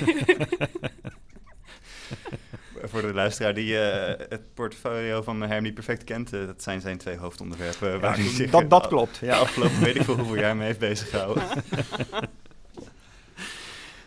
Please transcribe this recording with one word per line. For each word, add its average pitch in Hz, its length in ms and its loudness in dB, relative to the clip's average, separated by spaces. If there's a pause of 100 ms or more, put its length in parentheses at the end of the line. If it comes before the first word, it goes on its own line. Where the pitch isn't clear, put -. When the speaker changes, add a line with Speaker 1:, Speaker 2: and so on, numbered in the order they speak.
(2750)
Speaker 1:
Voor 107 180 -2
de 104 120 0
luisteraar 104 400 2
die, 110 260 0
eh, 98 500 0
het - 240 -10
portfolio 113 680 -2
van 110 200 -4
Herm 107 220 0
niet 110 100 -4
perfect 113 300 -6
kent, 117 300 -6
eh, 98 120 -4
dat 92 180 -12
zijn 95 180 -4
zijn 92 160 -4
twee 87 200 -8
hoofdonderwerpen, 87 760 -6
Speaker 2:
Ja, 95 80 -2
Speaker 1:
waar 101 160 2
hij 101 80 2
Speaker 2:
dat, 120 100 2
Speaker 1:
zich, 127 180 0
Speaker 2:
dat, 170 120 10
Speaker 1:
eh, 147 60 -2
Speaker 2:
dat 175 140 10
Speaker 1:
de - 60 -2
Speaker 2:
klopt, 120 280 2
ja. 120 200 2
Speaker 1:
afgelopen 127 420 4
weet 123 160 6
ik 135 60 2
veel 120 160 4
hoeveel 117 180 0
jaar 104 200 4
mee 107 120 -2
heeft 110 120 -2
bezig 104 300 0
gehouden. 104 340 0
Speaker 2:
<laughs> 196 100 -4 (2500)